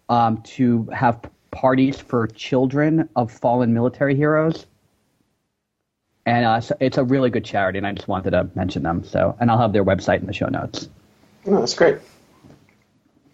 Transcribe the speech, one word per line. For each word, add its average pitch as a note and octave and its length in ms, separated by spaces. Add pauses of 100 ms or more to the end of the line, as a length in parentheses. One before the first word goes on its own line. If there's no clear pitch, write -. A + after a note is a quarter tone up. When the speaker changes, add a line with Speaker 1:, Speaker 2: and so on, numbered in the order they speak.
Speaker 1:
um, A2+ 340
to A#2+ 500
have A#2+ 300
p-, - 60 (200)
parties C3 500
for A2+ 280
children C#3+ 880
of A#2+ 160
fallen A#2+ 420
military B2+ 420
heroes. D#3 520 (1600)
And, A#2+ 180
uh, A2+ 160
so - 180
it's C3 200
a C3+ 40
really B2+ 280
good G#2 120
charity, G2 360
and G2+ 80
I G2+ 60
just - 140
wanted F#2+ 220
to F2+ 240
mention F#2 300
them. E2+ 200
So, F#2 360
and A#2+ 100
I'll A2+ 80
have A2+ 160
their G#2 100
website F#2+ 360
in F#2+ 80
the G2 60
show - 160
notes. - 380 (600)
Speaker 2:
Oh, F#3+ 120
that's - 140
great. - 240 (1400)